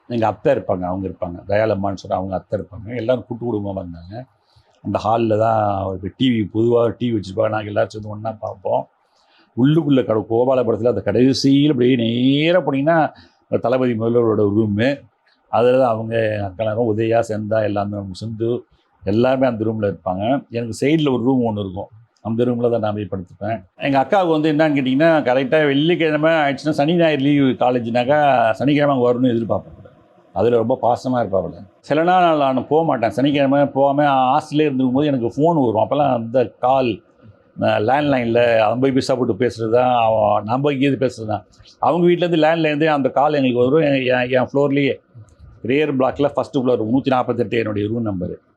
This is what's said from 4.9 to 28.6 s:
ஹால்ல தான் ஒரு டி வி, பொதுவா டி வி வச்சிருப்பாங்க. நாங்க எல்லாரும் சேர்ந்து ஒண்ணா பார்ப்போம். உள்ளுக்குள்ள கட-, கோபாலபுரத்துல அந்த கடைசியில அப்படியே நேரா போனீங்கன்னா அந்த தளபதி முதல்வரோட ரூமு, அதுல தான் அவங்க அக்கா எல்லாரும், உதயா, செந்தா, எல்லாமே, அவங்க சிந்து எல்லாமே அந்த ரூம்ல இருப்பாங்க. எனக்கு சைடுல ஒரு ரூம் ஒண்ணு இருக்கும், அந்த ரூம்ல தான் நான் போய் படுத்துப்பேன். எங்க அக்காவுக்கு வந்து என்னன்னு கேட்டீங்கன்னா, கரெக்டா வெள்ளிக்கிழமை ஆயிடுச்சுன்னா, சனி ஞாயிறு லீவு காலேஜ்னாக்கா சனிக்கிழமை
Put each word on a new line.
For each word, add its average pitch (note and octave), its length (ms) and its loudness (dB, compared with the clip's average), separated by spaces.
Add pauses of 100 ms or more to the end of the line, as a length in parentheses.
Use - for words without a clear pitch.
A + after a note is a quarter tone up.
ஹால்ல A2 360 0
தான் G#2+ 440 0
ஒரு F#2+ 340 -8
டி C3 120 2
வி, A2 280 -2
பொதுவா A#2 400 2
டி A#2+ 140 -2
வி A2+ 40 -2
வச்சிருப்பாங்க. G2 340 -2
நாங்க G#2+ 160 -6
எல்லாரும் G#2 240 -2
சேர்ந்து G#2+ 220 -12
ஒண்ணா A2 200 -8
பார்ப்போம். G#2+ 560 -6 (680)
உள்ளுக்குள்ள C#3+ 480 2
கட-, A2 240 -2
கோபாலபுரத்துல A#2 680 2
அந்த G#2 100 -4
கடைசியில C#3 680 2
அப்படியே B2 240 2
நேரா C3 640 0
போனீங்கன்னா D3 380 0 (440)
அந்த - 200 -6
தளபதி B2+ 320 0
முதல்வரோட A2+ 480 2 (140)
ரூமு, A2+ 460 0 (480)
அதுல B2 300 2
தான் B2 140 2
அவங்க A2+ 220 -6 (280)
அக்கா G2 200 -6
எல்லாரும், A2 340 -2
உதயா, A2+ 300 2
செந்தா, G#2+ 360 -2
எல்லாமே, G#2 320 -4
அவங்க G2 160 -10
சிந்து A2+ 520 -6 (400)
எல்லாமே B2+ 440 2
அந்த A2 180 -2
ரூம்ல A2 180 -4
இருப்பாங்க. G2 640 -4
எனக்கு A#2 320 -8
சைடுல D3 320 2
ஒரு A2+ 100 -2
ரூம் A#2+ 320 0
ஒண்ணு G#2 40 -6
இருக்கும், F#2+ 280 -8 (340)
அந்த A2+ 240 -2
ரூம்ல A#2+ 260 0
தான் A#2 80 -2
நான் G#2+ 140 -2
போய் G#2 180 -6
படுத்துப்பேன். G2 520 -8 (120)
எங்க C#3 240 0
அக்காவுக்கு F3+ 300 2
வந்து D#3 220 2
என்னன்னு D3 280 2
கேட்டீங்கன்னா, C3+ 320 2 (120)
கரெக்டா C3+ 420 2
வெள்ளிக்கிழமை D3+ 640 2
ஆயிடுச்சுன்னா, D3 380 0
சனி D3+ 260 0
ஞாயிறு D#3 260 2
லீவு C#3+ 240 2
காலேஜ்னாக்கா B2 1080 2
சனிக்கிழமை C#3+ 440 0